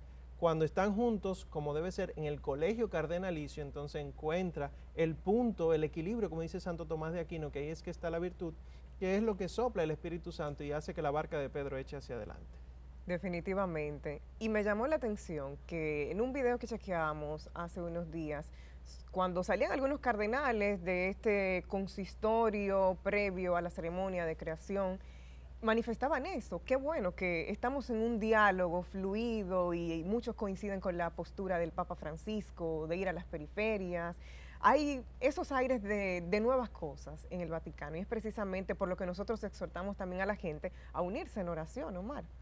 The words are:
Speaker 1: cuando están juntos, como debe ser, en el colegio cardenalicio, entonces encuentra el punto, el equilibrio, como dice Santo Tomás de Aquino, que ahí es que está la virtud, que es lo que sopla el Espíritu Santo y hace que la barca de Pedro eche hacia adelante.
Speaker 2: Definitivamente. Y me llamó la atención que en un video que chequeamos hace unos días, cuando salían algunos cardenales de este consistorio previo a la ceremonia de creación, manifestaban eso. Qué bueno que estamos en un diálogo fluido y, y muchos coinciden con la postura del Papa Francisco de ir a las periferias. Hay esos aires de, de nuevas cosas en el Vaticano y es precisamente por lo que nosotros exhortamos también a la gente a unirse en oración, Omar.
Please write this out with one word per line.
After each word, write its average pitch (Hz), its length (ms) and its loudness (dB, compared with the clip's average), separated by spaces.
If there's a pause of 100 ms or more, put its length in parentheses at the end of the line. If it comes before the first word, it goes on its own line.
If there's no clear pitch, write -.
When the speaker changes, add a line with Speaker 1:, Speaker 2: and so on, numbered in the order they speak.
(380)
Speaker 1:
cuando 160 260 6
están 190 300 4
juntos, 202 560 2
como 147 240 -2
debe 165 160 0
ser, 180 240 -2
en 156 120 -2
el 147 140 -2
colegio 185 480 2
cardenalicio, 160 760 -2
entonces 147 420 -6
encuentra 151 640 0 (240)
el 160 220 4
punto, 196 580 4
el 156 80 4
equilibrio, 175 480 0
como 165 120 -2
dice 165 180 -4
Santo 139 260 -4
Tomás 156 260 -2
de 180 60 -2
Aquino, 156 320 -4
que 139 80 -4
ahí 143 120 -2
es 160 120 -8
que - 80 -8
está 170 180 -4
la 165 120 0
virtud, 175 340 -4 (460)
que 190 160 4
es 208 80 4
lo 214 120 2
que 180 120 -2
sopla 226 340 2
el 156 80 2
Espíritu 170 400 -4
Santo 151 320 -4
y 143 80 -4
hace 151 240 -2
que 165 80 -4
la 147 80 2
barca 151 300 0
de 135 100 -2
Pedro 139 260 -4
eche 135 200 -6
hacia 135 180 -8
adelante. 104 320 -8 (600)
Speaker 2:
Definitivamente. 170 1120 -2 (180)
Y 220 100 0
me 214 140 4
llamó 208 240 2
la 311 100 2
atención 175 600 -2 (100)
que 151 440 0
en 180 100 -2
un 254 120 0
video 247 260 2
que 240 80 -6
chequeamos 156 880 -2
hace 170 260 -6
unos 170 320 -4
días, 151 380 -4 (600)
cuando 185 320 2
salían 208 300 4
algunos 277 260 2
cardenales 214 840 2
de 185 240 2
este 190 600 2
consistorio 196 1300 2
previo 190 540 2
a 175 60 4
la 170 80 -2
ceremonia 175 560 -2
de 160 100 0
creación, 185 640 -2 (640)
manifestaban 233 640 2
eso. 240 380 -4
Qué 254 120 4
bueno 240 380 0
que 175 360 2
estamos 247 400 -2
en 226 120 2
un 233 180 2
diálogo 190 600 6
fluido 190 920 2
y, 170 200 0
y 160 100 -2
muchos 226 320 0
coinciden 196 440 -2
con 180 160 0
la 170 140 2
postura 185 480 -2
del 165 140 2
Papa 175 240 -2
Francisco 160 920 -4
de 165 100 0
ir 190 120 0
a 180 40 0
las 175 120 -6
periferias. 175 960 -2 (420)
Hay 277 440 6 (160)
esos 294 320 2
aires 254 320 2
de, 196 360 2
de 175 200 4
nuevas 240 280 4
cosas 147 600 -8
en 180 100 -4
el 170 80 -2
Vaticano 156 480 -6
y 165 40 -2
es 202 80 -4
precisamente 202 680 -2
por 190 140 0
lo 180 80 0
que 190 100 -2
nosotros 196 380 -2
exhortamos 190 520 -4
también 185 260 -2
a 190 40 2
la 208 80 2
gente 180 380 -4 (200)
a 139 80 -2
unirse 214 400 -2
en 175 80 0
oración, 175 480 -4
Omar. 208 280 -6 (180)